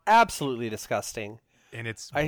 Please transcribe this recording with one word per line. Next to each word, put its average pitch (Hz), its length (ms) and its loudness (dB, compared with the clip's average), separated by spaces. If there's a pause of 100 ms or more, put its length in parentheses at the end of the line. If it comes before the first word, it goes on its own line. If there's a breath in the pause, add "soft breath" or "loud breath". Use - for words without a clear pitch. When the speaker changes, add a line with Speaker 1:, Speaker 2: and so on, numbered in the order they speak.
Speaker 1:
absolutely 135 640 4
disgusting. 107 680 -6 (360 soft breath)
Speaker 2:
And 113 120 -10
it's - 280 -10
Speaker 1:
I 147 140 0